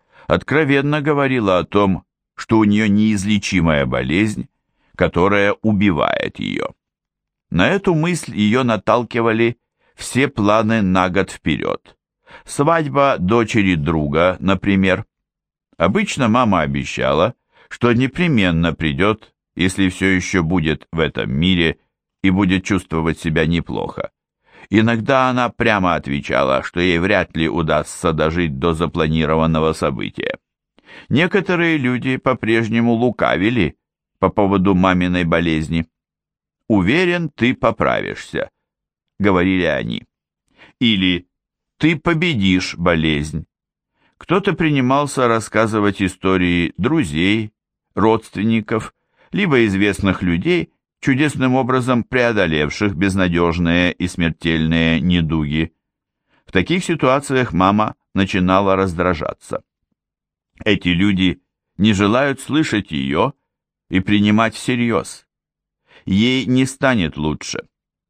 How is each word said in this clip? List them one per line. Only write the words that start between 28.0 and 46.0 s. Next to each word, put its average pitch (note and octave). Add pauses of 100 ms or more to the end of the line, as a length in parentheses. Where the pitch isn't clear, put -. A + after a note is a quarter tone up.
дожить D#2
до E2+
запланированного D#2+
события. A#1 (720)
Некоторые E3+
люди B2+
по-прежнему A#2
лукавили G#2 (440)
по F#2+
поводу G2
маминой F2+
болезни. E2 (800)
«Уверен, E3
ты B2
поправишься», A#1 (680)
говорили F#2
они. A#1 (760)
Или F#2 (500)
«Ты D#3+
победишь C3+
болезнь». D#2+ (760)
Кто-то F#3+
принимался C#3
рассказывать G#2+